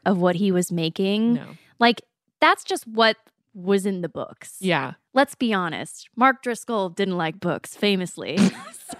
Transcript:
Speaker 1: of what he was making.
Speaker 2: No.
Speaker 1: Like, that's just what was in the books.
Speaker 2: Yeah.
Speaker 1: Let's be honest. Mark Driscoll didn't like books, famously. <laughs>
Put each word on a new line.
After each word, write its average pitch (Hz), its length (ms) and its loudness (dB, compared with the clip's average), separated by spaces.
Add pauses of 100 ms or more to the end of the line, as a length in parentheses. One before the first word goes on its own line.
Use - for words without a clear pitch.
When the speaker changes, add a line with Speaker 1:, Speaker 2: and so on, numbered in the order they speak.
Speaker 1:
of 196 120 2
what 175 200 2
he 196 160 2
was 180 180 0
making. 196 600 0
Speaker 2:
No. 233 120 -2 (340)
Speaker 1:
Like, 240 220 4 (380)
that's 330 240 4
just - 240 -6
what 220 300 2 (360)
was 190 320 0
in 190 160 -2
the 170 80 -6
books. - 520 -14
Speaker 2:
Yeah. 156 320 0 (200)
Speaker 1:
Let's 269 220 2
be 226 180 -2
honest. 165 600 -6
Mark 254 260 2
Driscoll 226 460 -4
didn't 185 300 -2
like 165 240 -4
books, - 340 -6
famously. 185 680 -2
<laughs> 185 40 6 (520)